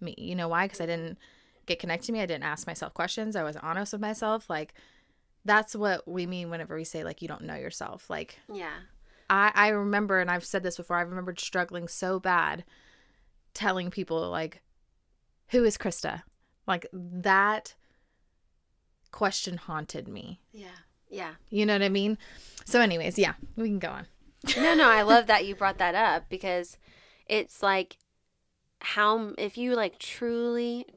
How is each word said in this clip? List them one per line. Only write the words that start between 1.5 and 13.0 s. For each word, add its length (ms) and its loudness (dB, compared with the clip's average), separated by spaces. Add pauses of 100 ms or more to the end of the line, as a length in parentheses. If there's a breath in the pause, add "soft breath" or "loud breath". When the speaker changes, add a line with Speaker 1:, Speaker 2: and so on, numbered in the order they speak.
Speaker 1:
get 120 0
connected 280 -4
to 40 -4
me. 100 -2
I 40 -2
didn't 180 -6
ask 240 -4
myself 260 -8
questions. 420 -4
I 80 -2
was 140 -4
honest 360 -6
with 80 -8
myself. 480 -2
Like, 240 -6 (720 soft breath)
that's 300 4
what 320 0
we 180 -4
mean 240 -6
whenever 260 -8
we 80 -6
say, 200 -6
like, 180 -10
you 60 -8
don't 160 -12
know 120 -10
yourself. 540 -10
Like, 300 -8 (120)
Speaker 2:
Yeah. 220 -10 (560 soft breath)
Speaker 1:
I, 260 4
I 140 6
remember, 500 2
and 100 0
I've 140 -2
said 180 -4
this 140 -4
before, 220 -4
I 60 0
remembered 360 -8
struggling 480 -4
so 320 -2
bad 460 2 (880 soft breath)